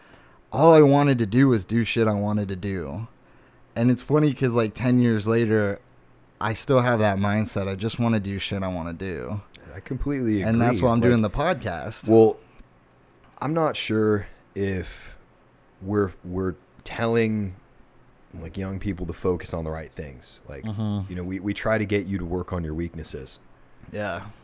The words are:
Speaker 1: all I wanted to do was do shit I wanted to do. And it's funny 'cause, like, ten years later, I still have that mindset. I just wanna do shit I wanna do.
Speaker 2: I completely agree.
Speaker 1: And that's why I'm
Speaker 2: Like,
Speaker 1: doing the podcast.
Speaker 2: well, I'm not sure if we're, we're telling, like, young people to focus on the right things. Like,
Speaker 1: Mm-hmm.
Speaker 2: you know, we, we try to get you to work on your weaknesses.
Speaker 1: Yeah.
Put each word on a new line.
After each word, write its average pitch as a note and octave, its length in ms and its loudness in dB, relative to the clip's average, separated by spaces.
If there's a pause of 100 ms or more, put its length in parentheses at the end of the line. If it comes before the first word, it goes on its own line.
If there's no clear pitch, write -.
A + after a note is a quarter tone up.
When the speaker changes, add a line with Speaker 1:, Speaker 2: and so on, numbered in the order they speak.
(520)
Speaker 1:
all D#3 220 6
I D#3 80 10
wanted C#3+ 380 6
to A2+ 60 2
do B2 220 4
was A2+ 160 4
do A#2 200 0
shit A2+ 240 2
I G#2 60 2
wanted G#2 360 -2
to G2 60 -6
do. F#2 520 -6 (680)
And A#2+ 160 4
it's A#2+ 100 0
funny D3+ 320 2
'cause, B2 200 0
like, A2+ 200 0
ten B2 260 2
years A2 280 2
later, A2 520 2 (600)
I A2 120 -2
still B2+ 280 2
have B2 180 2
that G#2 180 2
mindset. G2+ 520 -2
I G2 60 -4
just G#2+ 240 -6
wanna A#2 200 0
do G2 180 -6
shit F#2+ 260 -6
I F#2+ 40 -4
wanna E2+ 260 -6
do. F2+ 480 -8 (320)
Speaker 2:
I G2 60 -14
completely B2+ 600 -2
agree. G2+ 80 -2
Speaker 1:
And A2+ 120 2
that's A#2 200 2
why A#2+ 100 4
I'm A#2 80 4
Speaker 2:
Like, A#2+ 100 4
Speaker 1:
doing A#2 120 4
the G#2+ 80 0
podcast. G#2+ 800 -4
Speaker 2:
well, A2+ 280 8 (1040)
I'm C#3 120 -2
not D#3 240 0
sure G#2+ 500 0 (260)
if F#2+ 640 -6 (680)
we're, G2+ 300 0 (120)
we're F2+ 320 -4 (280)
telling, A2 720 -2 (800)
like, E2 240 -14
young F#2+ 220 -6
people F2+ 280 -6
to E2 60 -8
focus F2+ 400 -4
on E2 100 -6
the D#2 80 -6
right D#2+ 200 -10
things. C2+ 560 -16
Like, C#2 160 -14
Speaker 1:
Mm-hmm. G#2 460 -4
Speaker 2:
you F2+ 60 -10
know, F2+ 80 -8
we, F#2 160 -6
we G2+ 140 -4
try A2 240 -2
to G#2+ 80 0
get G2+ 200 -2
you G2 120 -4
to F2+ 80 -4
work F2 280 -4
on F2 120 -4
your D#2 80 -6
weaknesses. D#2+ 680 -10 (520)
Speaker 1:
Yeah. G2+ 360 -8 (160)